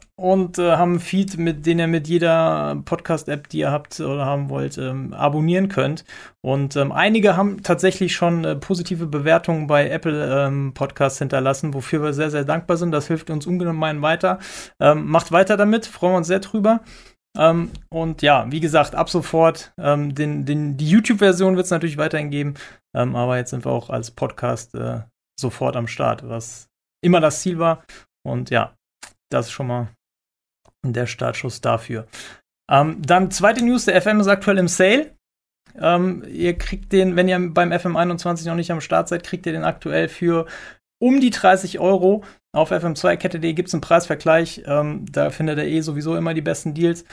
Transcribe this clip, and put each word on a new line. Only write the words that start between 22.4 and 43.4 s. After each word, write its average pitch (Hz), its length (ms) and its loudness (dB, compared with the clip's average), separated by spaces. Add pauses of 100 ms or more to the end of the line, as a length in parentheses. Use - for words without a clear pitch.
ähm, 123 220 -2
aber 123 180 0
jetzt 123 140 -4
sind 127 160 -8
wir 131 60 -2
auch 123 180 -4
als 117 220 -6
Podcast, - 640 -6
äh, 117 260 -6 (360)
sofort 127 380 -4
am 117 120 -4
Start, 120 420 -4
was - 380 -12 (360)
immer 175 160 6
das 156 220 2
Ziel 175 180 -4
war. 165 240 0 (420)
Und 127 240 -6
ja, 117 260 -2 (560)
das 127 140 -2
ist - 60 -14
schon 135 160 -8
mal 123 220 -4 (960)
der 120 220 -2
Startschuss 120 560 -6
dafür. 113 460 -4 (640)
Ähm, 151 280 4
dann 175 300 2
zweite 220 340 2
News: 240 220 2
der 185 100 4
F 185 120 2
M 214 120 4
ist 202 80 4
aktuell 196 300 2
im 180 100 4
Sale. 208 440 2 (680)
Ähm, 175 480 2
ihr 175 300 -2
kriegt - 340 -8
den, 190 240 4
wenn 180 120 4
ihr 185 100 2 (160)
beim 175 180 2
F 170 140 -2
M 175 100 -2
einundzwanzig 170 520 -2
noch 165 80 -4
nicht 170 160 -4
am 160 100 -4
Start 165 260 0
seid, 170 160 -4
kriegt - 220 -8
ihr 170 60 -2
den 160 140 -4
aktuell 160 420 -2
für 165 400 0 (540)
um 254 200 4
die 247 80 6
dreißig 190 500 2
Euro 190 440 4 (280)
auf 156 200 2
F 175 120 0
M 170 120 -2
zwei 175 200 2
kette 170 240 -4
D 165 140 -2